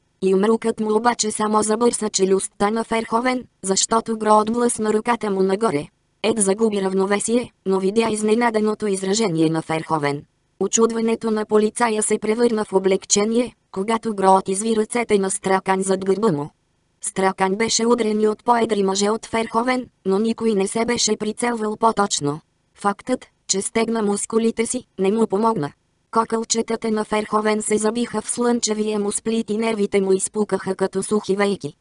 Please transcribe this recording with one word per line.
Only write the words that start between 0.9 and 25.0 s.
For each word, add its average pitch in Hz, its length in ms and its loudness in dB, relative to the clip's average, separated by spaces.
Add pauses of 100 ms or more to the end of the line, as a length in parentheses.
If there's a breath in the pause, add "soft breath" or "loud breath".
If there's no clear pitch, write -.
обаче 226 340 0
само 214 320 0
забърса 214 460 0
челюстта 190 640 0
на 226 140 -2
Ферховен, 233 600 -2 (180)
защото 220 560 0
Гро 214 200 4
отблъсна 220 540 0
ръката 220 380 -2
му 190 120 2
нагоре. 190 440 0 (420)
Ед 226 100 0
загуби 202 440 2
равновесие, 202 680 0 (140)
но 190 140 0
видя 214 300 0
изненаденото 214 760 0
изражение 190 640 0
на 160 120 -2
Ферховен. 151 600 -4 (380)
Очудването 226 720 0
на 214 160 -2
полицая 214 560 0
се 214 160 0
превърна 220 460 0
в - 80 -6
облегчение, 196 840 0 (180)
когато 220 420 -4
Гроот 190 340 4
изви 214 280 0
ръцете 214 420 0
на 190 120 0
Стракан 190 520 0
зад 190 220 0
гърба 190 280 2
му. 147 180 -4 (500)
Стракан 190 560 -2
беше 226 300 0
удрен 220 340 2
и 214 80 4
от 214 160 -4
по-едри 226 380 2
мъже 196 280 2
от 220 160 -4
Ферховен, 226 600 -2 (200)
но 190 120 2
никой 226 360 0
не 190 140 0
се 226 160 -2
беше 226 320 0
прицелвал 214 600 -4
по-точно. 202 640 0 (340)
Фактът, 208 520 -4 (220)
че 190 140 -2
стегна 226 400 -2
мускулите 226 640 0
си, 247 180 -6 (140)
не 190 140 2